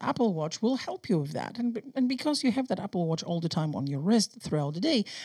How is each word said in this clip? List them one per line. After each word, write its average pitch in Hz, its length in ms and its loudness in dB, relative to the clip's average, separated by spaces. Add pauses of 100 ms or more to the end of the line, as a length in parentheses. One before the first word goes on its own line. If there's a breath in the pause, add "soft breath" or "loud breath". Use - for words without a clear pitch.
Apple 240 320 2
Watch 160 280 -2
will 254 160 4
help - 300 -8
you 175 120 4
with 143 140 -4
that. - 260 -6
And, 233 200 0 (160)
and 254 140 4
because 285 340 0
you 254 80 6
have 262 180 0
that 185 100 0
Apple 190 260 -2
Watch 160 180 0
all 170 160 -2
the 165 100 0
time 156 260 0
on 127 100 -2
your 139 140 -2
wrist 202 420 2
throughout 147 320 0
the 160 60 -6
day, 240 260 2 (200 loud breath)